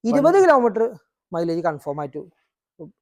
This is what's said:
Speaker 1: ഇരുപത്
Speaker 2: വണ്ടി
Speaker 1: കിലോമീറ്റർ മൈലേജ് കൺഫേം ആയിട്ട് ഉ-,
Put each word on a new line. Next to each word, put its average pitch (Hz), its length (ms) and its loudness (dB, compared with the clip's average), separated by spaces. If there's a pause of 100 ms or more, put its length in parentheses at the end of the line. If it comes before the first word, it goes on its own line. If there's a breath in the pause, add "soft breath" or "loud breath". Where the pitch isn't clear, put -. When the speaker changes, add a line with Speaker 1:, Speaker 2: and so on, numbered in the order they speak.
Speaker 1:
ഇരുപത് 277 220 0
Speaker 2:
വണ്ടി 359 140 4
Speaker 1:
കിലോമീറ്റർ 240 560 2 (380)
മൈലേജ് 170 260 -4
കൺഫേം 151 400 -6
ആയിട്ട് 143 180 -10
ഉ-, - 720 -20 (100)